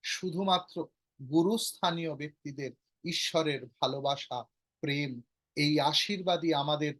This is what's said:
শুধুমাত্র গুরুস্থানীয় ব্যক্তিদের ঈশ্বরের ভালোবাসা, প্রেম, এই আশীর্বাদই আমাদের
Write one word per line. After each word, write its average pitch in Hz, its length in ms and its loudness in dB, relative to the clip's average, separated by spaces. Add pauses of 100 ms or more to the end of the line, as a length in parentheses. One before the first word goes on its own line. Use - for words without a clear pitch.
শুধুমাত্র 180 840 -2 (420)
গুরুস্থানীয় 170 840 0
ব্যক্তিদের 143 560 -10 (340)
ঈশ্বরের 156 600 -2
ভালোবাসা, 135 760 -4 (380)
প্রেম, 143 400 -4 (340)
এই 147 240 4
আশীর্বাদই 170 720 4
আমাদের 147 460 2